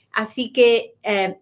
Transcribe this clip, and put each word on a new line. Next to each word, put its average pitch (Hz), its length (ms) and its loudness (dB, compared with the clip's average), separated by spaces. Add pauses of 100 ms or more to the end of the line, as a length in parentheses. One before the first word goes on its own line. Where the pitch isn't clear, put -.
(120)
Así 220 380 -8
que, 233 520 2
eh, 190 400 -4